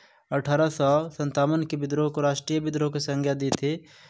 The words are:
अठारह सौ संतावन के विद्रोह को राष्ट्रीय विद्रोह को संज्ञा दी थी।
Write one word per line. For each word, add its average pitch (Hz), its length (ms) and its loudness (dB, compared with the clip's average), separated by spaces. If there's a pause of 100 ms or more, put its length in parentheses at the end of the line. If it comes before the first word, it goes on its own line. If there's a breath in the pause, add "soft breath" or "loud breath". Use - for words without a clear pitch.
(320 soft breath)
अठारह 143 360 2
सौ 151 400 2
संतावन 147 560 0
के 156 120 -4
विद्रोह 147 340 0
को 151 100 -4
राष्ट्रीय 143 380 0
विद्रोह 151 340 -2
को 143 60 -4
संज्ञा 143 360 -2
दी 139 160 -2
थी। 151 340 -4 (240 soft breath)